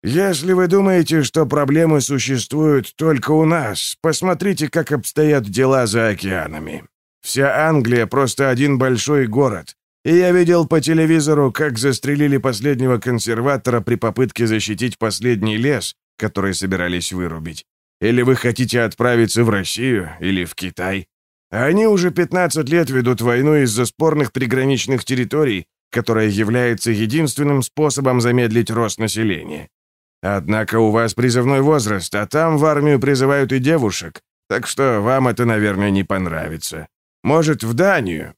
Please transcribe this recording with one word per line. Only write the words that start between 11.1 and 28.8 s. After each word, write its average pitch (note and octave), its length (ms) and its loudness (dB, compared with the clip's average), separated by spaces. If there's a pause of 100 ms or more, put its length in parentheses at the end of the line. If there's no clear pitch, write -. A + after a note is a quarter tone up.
как C#3+ 260 -4
застрелили C#3 600 0
последнего B2+ 640 0
консерватора A#2+ 800 -2
при A#2+ 140 0
попытке A#2 520 -2
защитить A2 500 -2
последний G#2+ 600 -2
лес, C3+ 380 -2 (220)
который G2 360 -2
собирались F2+ 580 -4
вырубить. D#2+ 540 -8 (340)
Или A#2+ 220 2
вы B2+ 140 2
хотите A#2+ 460 -2
отправиться A#2 600 2
в A2 60 4
Россию, G2+ 600 -2 (100)
или F#2 240 -2
в - 80 -16
Китай? F#2+ 540 -8 (420)
Они D#3+ 380 0
уже F3+ 240 2
пятнадцать E3+ 580 0
лет D#3+ 200 2
ведут B2 320 0
войну B2+ 340 2
из-за B2 300 2
спорных D3 460 0
приграничных C3 720 -2
территорий, B2 640 -2 (260)
которая A2 380 0
является A#2 600 0
единственным C3+ 720 0
способом C3+ 580 0
замедлить A#2+ 480 0
рост A2+ 300 -4